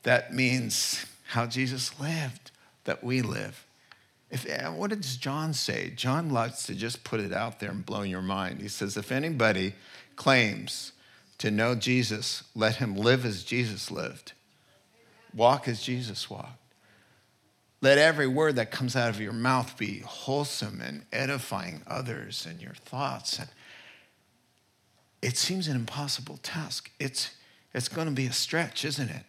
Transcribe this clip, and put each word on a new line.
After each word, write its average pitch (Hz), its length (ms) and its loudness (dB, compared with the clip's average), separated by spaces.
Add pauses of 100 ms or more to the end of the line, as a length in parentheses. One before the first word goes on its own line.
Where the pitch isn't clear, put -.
That 123 300 4
means 123 720 2 (240)
how 120 180 0
Jesus 131 520 -2
lived, 147 520 -4 (320)
that - 200 -4
we 127 180 2
live. - 440 -4 (640)
If, - 160 -6 (280)
what 180 160 -2
does 170 260 -4
John 151 380 -2
say? - 420 -4
John 151 340 0
likes 117 340 0
to - 120 -6
just 113 280 -6
put 113 180 -2
it 95 100 -4
out 107 280 -4
there 101 120 -6
and 95 140 -6
blow 104 160 -6
your 95 200 -4
mind. 95 400 -2
He 104 60 -8
says, 101 300 -4
"If 101 140 -6
anybody 117 600 2 (440)
claims 117 720 2 (480)
to 110 100 2
know 110 240 4
Jesus, 113 720 0 (100)
let 110 220 4
him 107 200 0
live 123 300 6
as 98 180 -2
Jesus 113 460 -2
lived. 85 440 -8 (1000)
Walk 123 340 6
as 117 140 -2
Jesus 123 480 -4
walked. - 300 -12 (1200)
Let 135 160 10
every 151 300 8
word 147 300 4
that 113 120 0
comes 127 260 -2
out 120 140 4
of 107 100 -2
your 107 140 -4
mouth 123 440 2
be 104 220 -4
wholesome 135 800 -4
and 71 320 -8
edifying 113 760 -4
others - 600 -6
and 82 140 -12
your - 140 -14
thoughts." - 640 -6
And - 100 -10 (1700)
it 123 160 0
seems 185 300 0
an 143 100 0
impossible 135 680 -4
task. - 560 -8
It's, 135 320 -4 (420)
it's 123 140 -2
gonna 160 240 -2
be 131 140 2
a 123 80 -2
stretch, - 500 0
isn't 143 260 -2
it? - 200 -8